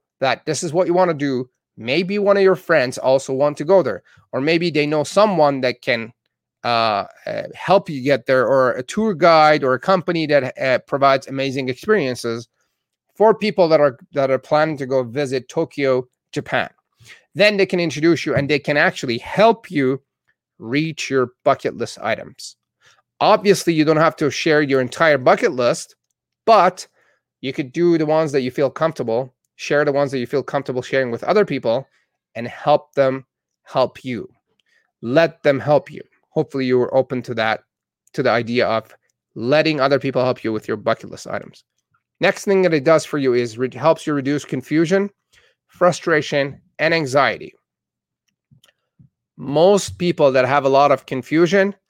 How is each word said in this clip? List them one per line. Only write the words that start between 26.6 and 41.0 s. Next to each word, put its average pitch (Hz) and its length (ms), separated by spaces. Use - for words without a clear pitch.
you 131 100
could 135 220
do 170 240
the 156 80
ones 156 260
that 139 80
you 127 120
feel 139 180
comfortable, 131 680
share 147 260
the 147 80
ones 139 200
that 135 80
you 120 60
feel 135 160
comfortable 131 400
sharing 131 300
with 117 140
other 202 180
people, 131 420
and 117 120
help - 460
them 135 320
help - 420
you. 120 240
Let 156 420
them 139 160
help 139 320
you. - 120
Hopefully, 135 360
you 123 140
were - 160
open 127 280
to 123 100
that, 110 320
to 147 100
the 123 60
idea 117 360
of 110 300
letting 147 460
other 139 180
people 131 240
help 127 180
you 110 120
with - 160
your 110 80
bucket 101 320